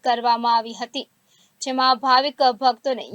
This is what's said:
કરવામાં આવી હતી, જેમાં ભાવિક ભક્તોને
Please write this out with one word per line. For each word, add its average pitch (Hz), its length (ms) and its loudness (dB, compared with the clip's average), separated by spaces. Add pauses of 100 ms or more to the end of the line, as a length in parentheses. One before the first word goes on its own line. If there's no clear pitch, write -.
કરવામાં 233 560 0
આવી 226 220 -4
હતી, 240 260 -10 (560)
જેમાં 262 420 0
ભાવિક 269 400 2 (120)
ભક્તોને 247 600 -2